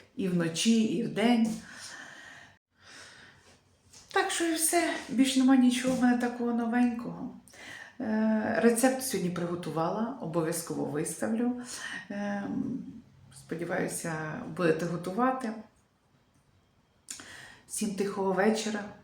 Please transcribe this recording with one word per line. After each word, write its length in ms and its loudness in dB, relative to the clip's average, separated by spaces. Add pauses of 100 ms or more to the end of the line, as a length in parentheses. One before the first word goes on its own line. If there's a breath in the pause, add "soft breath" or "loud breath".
(160 loud breath)
і 120 -2
вночі, 560 2
і 180 0
вдень. 520 2 (2500 loud breath)
Так 180 0
що 160 0
і 80 0
все, 360 2 (180)
більш 280 4
нема 200 8
нічого 380 4
в 80 2
мене 160 6
такого 340 0
новенького. 880 0 (600 loud breath)
Е, 640 2
рецепт 400 6
сьогодні 280 -2
приготувала, 880 -2
обов'язково 640 -2
виставлю. 760 -2 (500 loud breath)
Ем, 680 -4 (580)
сподіваюся, 800 -4 (420)
будете 300 2
готувати. 680 -2 (2250 loud breath)
Всім 260 -4
тихого 380 -2
вечора. 480 2 (240)